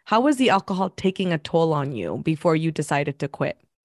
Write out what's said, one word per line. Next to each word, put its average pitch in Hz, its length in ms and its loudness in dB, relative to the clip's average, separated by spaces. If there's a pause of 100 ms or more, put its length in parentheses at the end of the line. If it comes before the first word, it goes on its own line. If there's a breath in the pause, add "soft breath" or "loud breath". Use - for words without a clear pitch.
how 220 160 2
was 285 160 2
the 254 120 4
alcohol 190 400 0
taking 185 420 -2
a 160 60 0
toll 165 340 0
on 143 200 -2
you 95 320 -6
before 160 320 2
you 160 160 0
decided 143 480 -2
to 143 80 -4
quit? - 280 -6 (280)